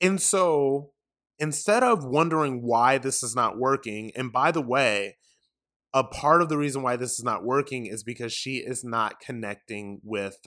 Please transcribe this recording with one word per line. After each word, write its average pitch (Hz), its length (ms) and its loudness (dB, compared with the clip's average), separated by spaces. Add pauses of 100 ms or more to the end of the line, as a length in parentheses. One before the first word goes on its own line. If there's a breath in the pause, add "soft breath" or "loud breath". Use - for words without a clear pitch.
And 190 200 4
so 143 720 2 (480)
instead 156 420 0
of 233 220 4
wondering 147 580 2
why 120 380 4
this 131 240 -4
is 113 100 -6
not 110 240 0
working, 113 580 -2
and 127 160 -4
by 131 200 2
the 165 100 0
way, 117 540 0 (800)
a 135 80 4
part 151 380 4
of 165 80 0
the 151 80 0
reason 143 240 -2
why 127 160 0
this 120 220 -6
is 113 40 -8
not 104 220 -2
working 131 400 -2
is 107 180 -10
because 120 300 -8
she 131 240 -6
is 123 260 -8
not 117 360 -2
connecting 104 840 -10
with 101 440 -6